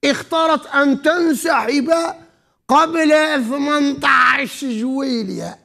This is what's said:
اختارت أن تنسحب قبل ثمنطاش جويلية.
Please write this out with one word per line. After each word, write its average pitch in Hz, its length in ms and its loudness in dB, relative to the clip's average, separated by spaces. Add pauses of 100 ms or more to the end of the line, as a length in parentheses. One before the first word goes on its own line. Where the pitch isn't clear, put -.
اختارت 320 600 -2
أن 277 340 0
تنسحب 302 880 0 (760)
قبل 320 440 4 (380)
ثمنطاش 277 1160 0
جويلية. 226 1000 -6